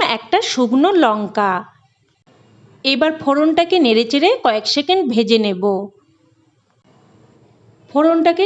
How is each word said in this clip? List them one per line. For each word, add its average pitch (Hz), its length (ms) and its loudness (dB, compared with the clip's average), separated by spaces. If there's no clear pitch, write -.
একটা - 260 -2
শুকনো 262 480 0
লঙ্কা। 208 500 -2
এবার 269 340 0
ফোড়নটাকে 320 600 0
নেড়েচেড়ে 247 520 2
কয়েক 214 240 0
সেকেন্ড 359 440 -2
ভেজে 226 300 0
নেব। 196 240 -4
ফোড়নটাকে 330 560 2